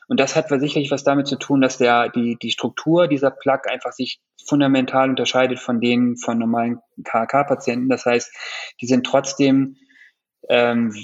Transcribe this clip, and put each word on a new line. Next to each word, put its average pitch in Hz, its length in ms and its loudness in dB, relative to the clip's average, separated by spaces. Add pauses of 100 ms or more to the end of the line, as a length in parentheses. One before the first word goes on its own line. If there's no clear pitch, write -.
und 123 120 2
das 135 160 0
hat 156 140 0
sicherlich 143 420 -2
was 135 120 -2
damit 139 240 2
zu 135 80 -4
tun, 139 240 0
dass 131 180 2
der, 120 320 4
die, 117 320 -2
die 113 100 -6
Struktur 165 560 0
dieser 139 220 0
Plaque 135 400 -2
einfach 127 220 -6
sich - 300 -10 (220)
fundamental 135 680 2
unterscheidet 127 500 0
von 117 220 -4
denen 120 340 2
von 117 240 -4
normalen 117 400 -2 (240)
K 113 220 -2
K-Patienten. 131 640 -2
Das 123 160 -2
heißt, 120 260 0 (480)
die 120 80 -8
sind 123 180 2
trotzdem, 135 680 2 (720)
ähm, 120 440 2 (100)